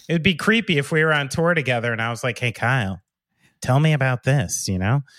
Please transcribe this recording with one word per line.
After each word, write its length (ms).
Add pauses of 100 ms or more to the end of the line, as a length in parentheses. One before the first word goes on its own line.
it'd 140
be 140
creepy 420
if 140
we 120
were 80
on 160
tour 240
together 400
and 80
I 100
was 120
like, 160
"Hey, 140
Kyle, 500 (580)
tell 200
me 120
about 300
this," 460
you 100
know? 240 (160)